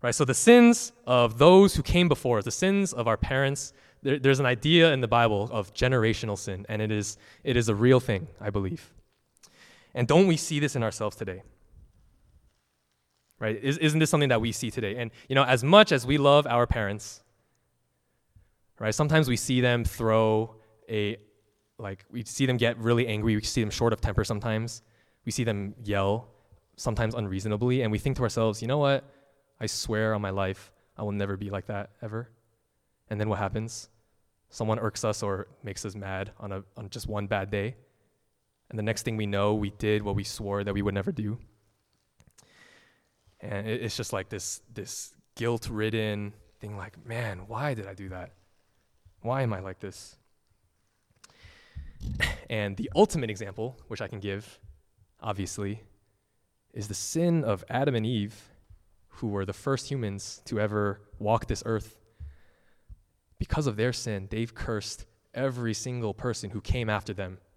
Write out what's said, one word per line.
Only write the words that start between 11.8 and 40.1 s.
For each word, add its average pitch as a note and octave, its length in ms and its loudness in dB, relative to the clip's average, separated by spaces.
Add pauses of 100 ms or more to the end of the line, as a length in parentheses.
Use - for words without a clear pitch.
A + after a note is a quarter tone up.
Right? A2 220 -4
Is, C#3 180 -2
isn't D#3 200 2
this D#3 120 2
something D3 180 2
that A#2 100 4
we A2+ 120 -2
see A2+ 180 -6
today? G#2+ 280 -6
And, A#2 120 -6 (180)
you C3+ 80 0
know, C#3 80 6
as B2+ 200 4
much G3+ 280 8
as B2+ 140 2
we C#3+ 140 2
love C#3+ 260 8
our A#2+ 220 2
parents, G#2+ 560 -4 (1600)
right, G#2+ 140 -2
sometimes D3+ 340 4
we B2+ 80 2
see B2+ 260 0
them A#2+ 220 4
throw A2 720 2 (320)
a, G#2+ 300 -2 (640)
like, G2 320 -12
we A2+ 120 -8
see - 220 -4
them B2+ 120 0
get A2+ 200 0
really A#2 300 2
angry. G#2+ 280 0
We G#2+ 60 0
see - 200 -2
them G#2 100 -2
short A#2 220 0
of - 60 -6
temper G#2+ 240 0
sometimes. A2 600 -4 (420)
We A#2 60 -6
see B2 120 -2
them G#2 300 -4 (100)
yell, G2+ 460 -2 (460)
sometimes A2+ 400 -2
unreasonably, G#2+ 680 -2
and A2 100 0
we G#2+ 60 0
think C3 200 -2
to C3 60 -2
ourselves, A2 380 0
"You A2+ 60 -8
know C3+ 100 0
what? C#3 260 0 (560)
I A2 60 -6
swear A2 480 -2
on G#2 80 -2
my G2+ 80 -2
life, F#2+ 420 -4 (240)
I - 60 -12
will G#2 100 -4
never G2+ 240 -4
be G2 140 -8
like G2 160 -8
that G2+ 240 -8 (120)
ever." A2+ 280 -10 (800)
And G#2 100 -6
then G#2+ 80 0
what G2+ 120 -2
happens? G#2+ 500 -6 (600)
Someone A2 300 -2
irks A2 240 -4
us G#2+ 200 -2
or G2 240 -6 (160)
makes G2+ 200 -10
us G2+ 120 -10
mad G2 440 -8
on G2+ 120 -10
a, G2 120 -10 (140)
on G#2+ 120 -12
just - 180 -12
one G#2 200 -6
bad G2 240 -2
day. G#2 240 -4 (960)
And A2 80 -10
the G#2+ 60 -4
next A2 200 -4
thing A2+ 140 -4
we G#2+ 80 -4
know, G2+ 300 0
we G#2+ 160 -2
did G#2+ 320 0
what G2+ 120 -4